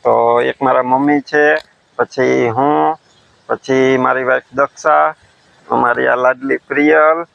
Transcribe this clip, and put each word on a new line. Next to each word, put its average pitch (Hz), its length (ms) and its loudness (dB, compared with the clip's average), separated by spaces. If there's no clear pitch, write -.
તો 117 360 2
એક 131 220 -4
મારા 131 200 2
મમ્મી 135 380 0
છે, 147 340 0
પછી 127 520 -2
હું, 151 480 0
પછી 131 480 0
મારી 127 280 -2
વાઇફ 131 180 -2
દક્ષા, 151 600 -2
અમારી 123 360 0
આ 123 80 2
લાડલી 127 420 -2
પ્રિયલ 156 680 0